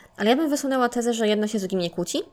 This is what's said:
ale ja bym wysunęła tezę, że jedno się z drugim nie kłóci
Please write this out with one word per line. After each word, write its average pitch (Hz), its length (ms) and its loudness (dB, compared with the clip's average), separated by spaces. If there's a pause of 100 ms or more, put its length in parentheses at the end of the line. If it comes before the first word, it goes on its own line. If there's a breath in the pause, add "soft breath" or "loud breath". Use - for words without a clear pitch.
(160 loud breath)
ale 208 140 2
ja 254 60 6
bym 311 140 0
wysunęła 262 380 0
tezę, 240 260 0
że 220 140 0
jedno 214 180 2
się 214 120 -2
z 190 40 -2
drugim 190 160 -4
nie 175 120 -2
kłóci 180 320 -4 (100)